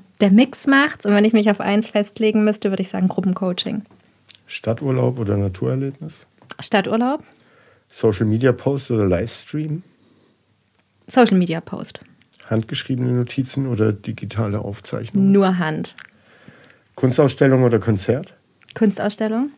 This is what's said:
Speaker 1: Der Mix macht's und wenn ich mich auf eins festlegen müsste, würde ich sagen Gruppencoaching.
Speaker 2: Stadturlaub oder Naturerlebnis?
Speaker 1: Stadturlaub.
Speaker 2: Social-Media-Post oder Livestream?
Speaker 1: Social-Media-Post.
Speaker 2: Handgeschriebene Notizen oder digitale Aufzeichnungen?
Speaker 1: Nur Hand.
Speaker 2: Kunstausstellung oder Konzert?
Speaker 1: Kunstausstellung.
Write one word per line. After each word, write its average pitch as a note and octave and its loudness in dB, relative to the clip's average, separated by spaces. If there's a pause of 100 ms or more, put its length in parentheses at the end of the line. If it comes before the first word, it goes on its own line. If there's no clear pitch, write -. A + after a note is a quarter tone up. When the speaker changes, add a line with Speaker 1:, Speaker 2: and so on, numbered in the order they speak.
(200)
Speaker 1:
Der G3+ 4
Mix A#3+ 4
macht's C#4 2
und G3+ 2
wenn G#3 6
ich A3 2
mich G#3+ 4
auf G3+ 0
eins G#3 0
festlegen G#3+ 0
müsste, G#3 0
würde F#3+ -2
ich F#3 -8
sagen F#3 0
Gruppencoaching. F#3 -2 (640)
Speaker 2:
Stadturlaub B2 -2
oder G#2 -2
Naturerlebnis? C3 -6 (320)
Speaker 1:
Stadturlaub. A3+ -2 (680)
Speaker 2:
Social-Media-Post A#2+ 0
oder G#2+ 2
Livestream? D3 -4 (1200)
Speaker 1:
Social-Media-Post. F3+ 0 (500)
Speaker 2:
Handgeschriebene B2 -2
Notizen C3 -2
oder G#2+ 2
digitale G#2 -6
Aufzeichnungen? A#2 -2
Speaker 1:
Nur F#3+ 4
Hand. D#3 -4 (1000)
Speaker 2:
Kunstausstellung C3 4
oder A#2 4
Konzert? A2+ -2 (420)
Speaker 1:
Kunstausstellung. A3 -2